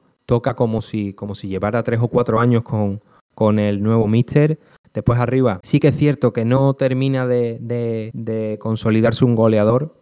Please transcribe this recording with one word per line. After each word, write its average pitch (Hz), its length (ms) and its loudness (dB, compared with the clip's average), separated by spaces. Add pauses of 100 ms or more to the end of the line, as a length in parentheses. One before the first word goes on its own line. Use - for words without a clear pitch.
(260)
toca 120 300 0
como 110 260 0
si, 101 320 -6
como 104 220 -12
si - 120 -14
llevara 101 360 -2
tres 117 180 -2
o 120 60 0
cuatro 117 320 0
años 117 240 2
con, 104 400 -4 (320)
con 107 240 2
el 104 240 -2
nuevo 113 240 2
míster. 147 500 2 (340)
Después 117 280 0
arriba, 120 420 0
sí - 180 0
que 151 100 4
es 147 60 0
cierto 143 380 0
que 113 120 -2
no 135 280 2
termina 131 540 -2
de, 120 340 -2
de, 117 540 -4
de 110 440 -6
consolidarse 110 640 0
un 123 120 4
goleador 113 680 2